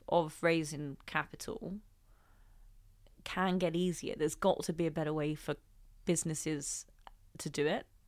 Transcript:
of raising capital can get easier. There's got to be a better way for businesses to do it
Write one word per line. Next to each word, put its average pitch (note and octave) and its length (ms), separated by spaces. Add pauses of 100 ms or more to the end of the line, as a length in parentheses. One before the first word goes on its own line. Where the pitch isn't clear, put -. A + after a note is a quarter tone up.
of D#3 340
raising D#3 640
capital - 760 (1400)
can F#3 340
get E3+ 180
easier. F3+ 400
There's D3+ 200
got - 280
to E3+ 100
be E3+ 140
a D#3+ 40
better D#3 220
way D3+ 220
for D3 200 (500)
businesses D#3 800 (520)
to - 120
do C#3+ 180
it G#3 180 (220)